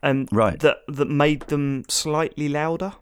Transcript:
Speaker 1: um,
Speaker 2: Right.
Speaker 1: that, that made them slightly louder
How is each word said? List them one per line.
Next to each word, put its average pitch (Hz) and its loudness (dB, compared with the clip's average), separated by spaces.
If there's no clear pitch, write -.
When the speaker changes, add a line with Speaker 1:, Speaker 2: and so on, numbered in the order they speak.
Speaker 1:
um, 135 2
Speaker 2:
Right. 107 2
Speaker 1:
that, - 4
that 143 -2
made 147 2
them 139 -2
slightly 151 -2
louder 165 -2